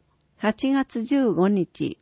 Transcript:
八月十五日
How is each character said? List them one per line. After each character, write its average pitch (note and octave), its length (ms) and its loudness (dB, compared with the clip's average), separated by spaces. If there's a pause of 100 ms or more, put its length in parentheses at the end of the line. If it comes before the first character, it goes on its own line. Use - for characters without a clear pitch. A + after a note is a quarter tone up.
(360)
八 A3 340 -2
月 C4+ 320 -2
十 C4+ 280 0
五 F3 180 2
日 F3+ 540 -2